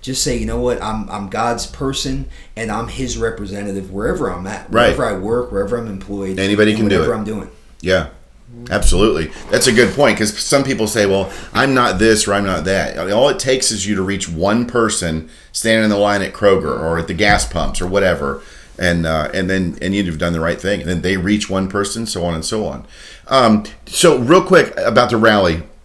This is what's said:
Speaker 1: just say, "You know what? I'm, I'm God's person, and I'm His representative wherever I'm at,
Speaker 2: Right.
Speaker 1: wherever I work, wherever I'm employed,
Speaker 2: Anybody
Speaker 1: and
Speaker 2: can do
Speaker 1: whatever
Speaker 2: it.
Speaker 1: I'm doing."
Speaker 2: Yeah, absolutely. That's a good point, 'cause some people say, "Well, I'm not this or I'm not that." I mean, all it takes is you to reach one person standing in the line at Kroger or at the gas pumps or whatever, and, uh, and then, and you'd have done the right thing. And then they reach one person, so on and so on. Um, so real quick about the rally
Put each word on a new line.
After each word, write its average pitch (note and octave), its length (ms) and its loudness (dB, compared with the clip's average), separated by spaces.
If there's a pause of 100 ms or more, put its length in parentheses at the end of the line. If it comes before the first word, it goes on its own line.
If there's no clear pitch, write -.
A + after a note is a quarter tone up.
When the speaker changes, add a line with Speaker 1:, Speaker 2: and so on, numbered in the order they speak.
Speaker 1:
just B2+ 220 -6
say, B2 140 -2
"You A2 80 -4
know A2+ 160 -4
what? B2 200 0
I'm, G#2+ 300 -6
I'm G2+ 160 -8
God's A2+ 380 -2
person, C3+ 600 -6 (300)
and A2 160 -6
I'm A2+ 160 -4
His A#2 300 -6
representative G2+ 760 -6
wherever A#2+ 400 -2
I'm F2+ 160 -8
at, G2+ 220 -10
Speaker 2:
Right. A#2 280 4
Speaker 1:
wherever B2+ 80 0
I G#2 140 -2
work, A#2 320 -2
wherever G2+ 260 -2
I'm A2+ 100 -6
employed, G2 520 -8
Speaker 2:
Anybody G#2 320 4
Speaker 1:
and G#2+ 100 0
Speaker 2:
can G#2+ 80 2
do G2 100 2
Speaker 1:
whatever D#2+ 140 2
Speaker 2:
it. A2 40 -2
Speaker 1:
I'm G#2+ 80 -6
doing." G#2+ 220 -8 (340)
Speaker 2:
Yeah, F2+ 260 0 (600)
absolutely. F2+ 640 2 (200)
That's - 160 2
a - 40 4
good A2 220 4
point, B2+ 240 4
'cause G#2+ 200 -2
some C#3 260 0
people B2 240 -2
say, G#2 180 2
"Well, G2 240 0 (240)
I'm C3+ 200 2
not A#2+ 260 2
this A2 280 4
or G2+ 60 2
I'm G2+ 120 2
not F2 200 -2
that." F#2 320 -2
I D#2+ 80 -4
mean, F#2+ 80 -2
all B2+ 160 4
it C#3 100 -2
takes C3 320 0
is F#2+ 140 -4
you G2+ 100 -2
to F#2 60 -2
reach F#2+ 280 -4
one G2+ 360 0
person G#2 640 -2 (220)
standing A2 340 0
in G#2+ 40 2
the G#2 80 2
line G2+ 240 2
at - 120 -4
Kroger D#2+ 460 2
or E2 180 -2
at E2+ 100 -4
the F#2+ 60 -4
gas G2+ 320 2
pumps - 360 -2
or F2+ 60 -2
whatever, E2+ 540 0 (360)
and, E2+ 280 0
uh, D#2+ 280 0
and F2+ 160 -2
then, F#2 320 -2
and F#2+ 140 -2
you'd G2+ 120 0
have D#2+ 100 -4
done E2+ 160 -2
the E2 80 -2
right E2 180 -2
thing. G2 220 -2
And E2 80 -6
then F2 120 -2
they F#2 160 0
reach G#2 320 0
one F#2+ 180 -2
person, G2+ 380 -4
so F2+ 200 -4
on E2+ 80 0
and D#2+ 100 -4
so G#2+ 220 -4
on. C#2 200 -8 (420)
Um, A2+ 360 4 (220)
so E3+ 320 4
real C3+ 240 4
quick E3+ 360 2
about A2+ 340 2
the A#2+ 60 2
rally G2+ 460 4 (220)